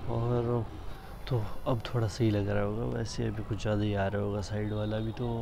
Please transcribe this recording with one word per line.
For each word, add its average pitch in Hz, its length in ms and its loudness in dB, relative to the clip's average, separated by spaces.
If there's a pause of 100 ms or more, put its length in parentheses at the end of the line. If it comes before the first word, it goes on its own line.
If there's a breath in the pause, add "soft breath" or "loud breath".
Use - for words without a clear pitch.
और 120 580 2 (600 loud breath)
तो 123 120 2 (260)
अब 120 200 2
थोड़ा 117 200 2
सही 107 240 4
लग 101 180 4
रहा 101 140 2
होगा, 107 220 0 (120)
वैसे 117 320 -2
अभी 107 160 -2
कुछ 101 180 -2
ज़्यादा 107 200 2
ही 104 120 2
आ 98 120 2
रहा 101 160 0
होगा 101 180 0
side 104 320 -2
वाला 107 260 0
भी। 110 140 -2
तो 120 160 -2 (140)